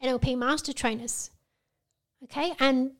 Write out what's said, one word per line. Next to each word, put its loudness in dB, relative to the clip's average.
N -2
L 0
P 2
master 0
trainers. -4
Okay, -4
and 4